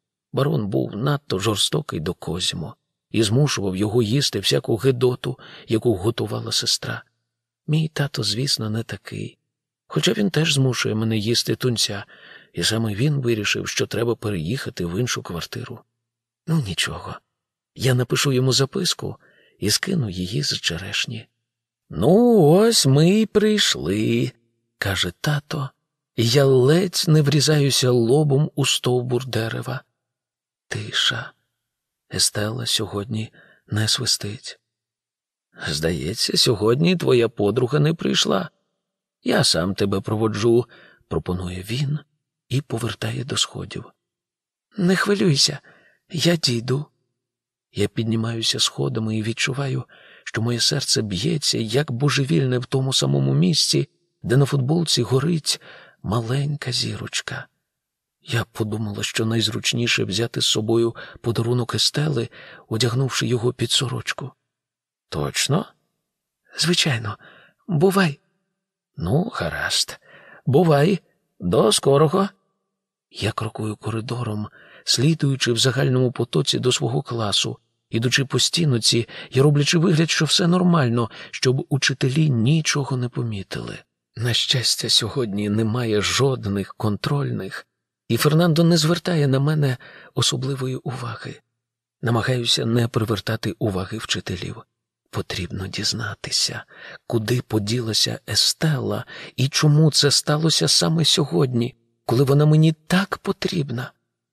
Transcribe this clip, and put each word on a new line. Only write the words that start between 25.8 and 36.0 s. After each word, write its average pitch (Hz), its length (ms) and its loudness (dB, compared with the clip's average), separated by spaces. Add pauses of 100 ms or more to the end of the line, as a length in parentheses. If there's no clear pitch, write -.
і 113 120 2
я 139 160 4
ледь 139 640 4
не 156 140 6
врізаюся 139 680 2
лобом 139 640 4
у 135 120 0
стовбур 123 600 0
дерева. 120 560 -6 (840)
Тиша. - 640 -4 (840)
Естела 110 520 -2
сьогодні 110 640 -4 (340)
не 107 220 -2
свистить. - 720 -4 (1080)
«Здається, 78 680 -2